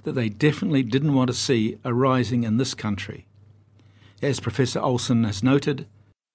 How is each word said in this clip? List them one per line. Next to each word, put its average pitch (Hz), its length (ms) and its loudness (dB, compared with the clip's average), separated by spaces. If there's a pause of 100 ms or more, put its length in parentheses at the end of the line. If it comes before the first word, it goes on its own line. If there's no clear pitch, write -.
that 151 80 -6
they 113 180 -2
definitely 147 520 0
didn't 135 300 0
want 127 160 2
to 123 60 -2
see 117 500 0
arising 123 600 0
in 110 120 0
this 127 160 0
country. - 540 -8 (960)
As 139 180 0
Professor - 400 -2
Olsen 120 440 2
has 101 180 -4
noted, 139 440 0 (480)